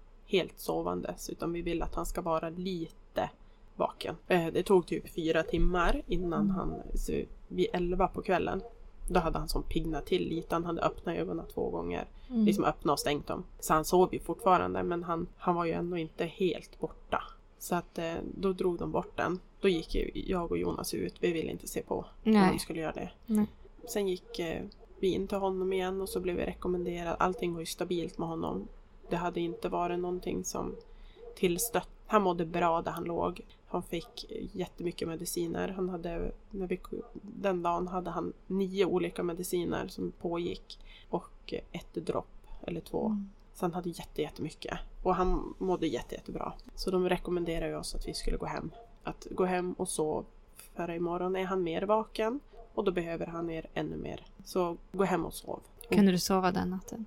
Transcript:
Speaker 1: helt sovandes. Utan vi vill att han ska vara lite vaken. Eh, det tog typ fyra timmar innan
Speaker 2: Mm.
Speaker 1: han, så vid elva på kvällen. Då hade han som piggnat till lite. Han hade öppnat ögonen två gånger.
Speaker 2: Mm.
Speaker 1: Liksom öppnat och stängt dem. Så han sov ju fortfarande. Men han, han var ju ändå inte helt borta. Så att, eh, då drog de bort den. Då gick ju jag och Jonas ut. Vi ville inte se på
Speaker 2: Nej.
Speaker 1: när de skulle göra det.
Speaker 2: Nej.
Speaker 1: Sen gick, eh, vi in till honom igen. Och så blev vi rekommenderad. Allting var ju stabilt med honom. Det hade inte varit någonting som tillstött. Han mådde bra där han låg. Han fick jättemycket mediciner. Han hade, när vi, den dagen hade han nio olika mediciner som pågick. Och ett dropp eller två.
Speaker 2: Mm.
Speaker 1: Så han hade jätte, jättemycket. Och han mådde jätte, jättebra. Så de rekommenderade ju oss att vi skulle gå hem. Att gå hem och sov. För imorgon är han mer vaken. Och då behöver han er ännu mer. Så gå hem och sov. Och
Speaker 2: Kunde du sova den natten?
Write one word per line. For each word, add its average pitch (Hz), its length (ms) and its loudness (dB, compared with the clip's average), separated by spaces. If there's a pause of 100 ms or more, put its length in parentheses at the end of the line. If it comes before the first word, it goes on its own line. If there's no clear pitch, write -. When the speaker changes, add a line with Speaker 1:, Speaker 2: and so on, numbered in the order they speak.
(260)
Speaker 1:
helt - 340 2
sovandes. - 720 -2
Utan 170 220 -4
vi 170 100 -4
vill 165 200 0
att - 120 -4
han 170 120 -2
ska - 140 -4
vara 165 300 0
lite 175 800 -4 (460)
vaken. - 400 -2 (120)
Eh, 170 180 4
det 165 160 2
tog 180 240 6
typ - 280 -4
fyra 160 280 2
timmar 175 640 4
innan 170 380 0
Speaker 2:
Mm. 196 120 4
Speaker 1:
han, - 180 0 (200)
så - 180 0 (360)
vid 180 240 2
elva 175 360 2
på - 140 -4
kvällen. 180 400 2 (460)
Då 180 120 6
hade 160 180 0
han 156 100 -2
som 143 140 0
piggnat 160 440 -2
till 175 220 2
lite. 160 260 -2
Han 165 100 0
hade 170 180 -2
öppnat 165 340 0
ögonen 170 280 -2 (100)
två - 160 0
gånger. 170 380 -4 (220)
Speaker 2:
Mm. 226 140 4
Speaker 1:
Liksom 202 200 6
öppnat 151 280 2
och 139 80 2
stängt 147 260 0
dem. - 180 -4 (160)
Så - 140 4
han 156 100 4
sov 185 300 6
ju - 60 -4
fortfarande. 185 640 2
Men 175 200 0
han, 170 240 -2 (100)
han - 180 2
var 170 100 0
ju 165 80 0
ändå 175 240 -2
inte 160 280 -4
helt - 560 -2
borta. - 420 -4 (360)
Så - 160 -2
att, - 240 -4
eh, 165 160 -4 (200)
då 190 180 0
drog 185 260 2
de 160 140 -2
bort 175 240 0
den. 185 240 0 (200)
Då 202 80 6
gick 165 260 2
ju - 200 2
jag 175 360 -2
och - 80 2
Jonas 175 360 0
ut. 175 260 -2
Vi 175 120 4
ville 165 180 -2
inte - 180 -8
se - 140 -4
på - 220 -4 (180)
Speaker 2:
Nej. 220 120 6
Speaker 1:
när 190 180 8
de 165 60 0
skulle 165 220 -6
göra 160 120 -2
det. 180 180 -6 (160)
Speaker 2:
Nej. 214 200 4 (420)
Speaker 1:
Sen 202 200 0
gick, - 300 -6
eh, 165 240 -2 (380)
vi 196 80 4
in 190 180 2
till 196 120 -2
honom 185 340 2
igen. 185 280 0
Och 190 80 -4
så 185 120 -2
blev 180 160 0
vi - 80 0
rekommenderad. 175 760 -2
Allting 180 340 2
var 165 80 -4
ju 165 60 -6
stabilt 175 520 -2
med 170 100 -2
honom. 170 400 -4 (420)
Det 175 60 2
hade 170 240 0
inte 170 280 -2
varit 175 320 0
någonting 180 440 -2
som - 320 -4 (600)
tillstött. - 520 0 (180)
Han 208 160 6
mådde 175 240 2
bra 170 360 2
där 170 100 -2
han 170 120 -6
låg. 175 360 0 (260)
Han 180 160 -2
fick - 440 -8 (260)
jättemycket 170 560 -4
mediciner. 175 600 -2
Han 185 200 -2
hade, 170 440 -4 (180)
när 196 160 -4
vi, 180 140 -2 (420)
den 190 400 0
dagen 170 260 2
hade 180 220 -4
han 170 220 -4 (140)
nio 190 380 2
olika 175 380 2
mediciner 175 640 0
som 185 240 -6
pågick. 175 640 -4 (320)
Och - 440 -6 (180)
ett - 220 -10
dropp - 340 -2 (380)
eller 170 140 -4
två. - 260 -2
Speaker 2:
Mm. 202 240 0 (240)
Speaker 1:
Så - 100 -2
han 175 100 2
hade 175 140 -4
jätte, 165 340 -6
jättemycket. - 560 -6 (240)
Och 180 120 4
han 180 440 2
mådde 180 280 2
jätte, - 280 -2
jättebra. - 380 -6 (220)
Så - 160 -2
de 180 180 4
rekommenderade 170 640 0
ju 151 40 -4
oss - 180 -6
att - 140 -4
vi - 60 -6
skulle - 220 0
gå - 100 -4
hem. 73 240 -6 (340)
Att - 260 -8
gå 190 140 2
hem 180 280 0
och 185 160 -4
sov. 156 360 -2 (500)
För 170 160 -4
imorgon 175 460 0
är 185 80 0
han 185 180 0
mer 170 200 0
vaken. 220 580 2 (340)
Och 220 100 0
då 196 80 4
behöver 170 340 -2
han 170 240 -4
er 160 240 -6
ännu 156 220 -2
mer. 151 300 -8 (180)
Så 175 320 2 (160)
gå 190 120 4
hem 180 200 2
och - 100 -6
sov. - 260 -8 (280)
Och - 60 4
Speaker 2:
Kunde 196 180 10
du 180 60 4
sova 185 340 4
den 180 180 0
natten? 214 360 -8